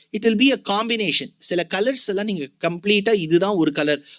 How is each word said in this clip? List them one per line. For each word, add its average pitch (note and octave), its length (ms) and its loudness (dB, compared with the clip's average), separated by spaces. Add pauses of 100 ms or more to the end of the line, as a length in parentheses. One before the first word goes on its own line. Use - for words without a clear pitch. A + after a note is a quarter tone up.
(160)
It - 100 -4
will A3 120 2
be C4 140 4
a B3+ 100 0
combination. G#3+ 680 -2 (100)
சில F3+ 320 -2
கலர்ஸ் B3 380 0
எல்லாம் G3+ 180 -2
நீங்க E3+ 220 -6 (140)
கம்ப்ளீட்டா G3+ 520 0
இதுதான் F3+ 420 2
ஒரு D#3+ 160 2
கலர், D3 300 0 (180)